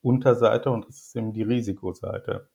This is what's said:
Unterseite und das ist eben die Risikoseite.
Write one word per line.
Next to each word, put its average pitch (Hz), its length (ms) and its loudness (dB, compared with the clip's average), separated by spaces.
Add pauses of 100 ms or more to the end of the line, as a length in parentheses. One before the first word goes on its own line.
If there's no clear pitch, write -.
Unterseite 123 680 4
und 113 160 -4
das - 140 -20
ist - 160 -14
eben 110 160 -4
die 110 100 -6
Risikoseite. 101 1120 -4